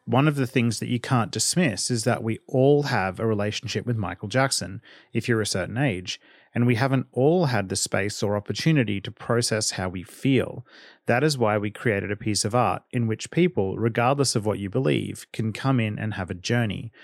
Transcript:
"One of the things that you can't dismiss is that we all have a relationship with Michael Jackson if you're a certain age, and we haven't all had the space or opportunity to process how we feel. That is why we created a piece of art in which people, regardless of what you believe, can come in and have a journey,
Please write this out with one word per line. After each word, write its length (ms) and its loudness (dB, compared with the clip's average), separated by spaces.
"One 220 4
of 80 2
the 120 0
things 320 0
that 100 -6
you 100 -2
can't 320 0
dismiss 600 0
is 140 -2
that 180 0
we 240 -4
all 360 4
have 360 0
a 80 -2
relationship 580 -2
with 120 -2
Michael 320 -6
Jackson 520 -2
if 160 -2
you're 100 2
a 60 0
certain 320 -4
age, 420 -2
and 100 2
we 80 4
haven't 380 2
all 340 2
had 240 0
the 60 -2
space 480 -2
or 120 0
opportunity 640 0
to 120 -10
process 600 -2
how 180 -4
we 120 -8
feel. 640 -2
That 180 4
is 140 2
why 220 2
we 100 -2
created 400 -2
a 60 -4
piece 280 -2
of 120 -2
art 260 2
in 140 0
which 240 -4
people, 480 0
regardless 580 2
of 80 0
what 140 0
you 140 -6
believe, 640 0
can 200 -4
come 260 0
in 200 -2
and 160 -4
have 160 -6
a 20 -6
journey, 580 -2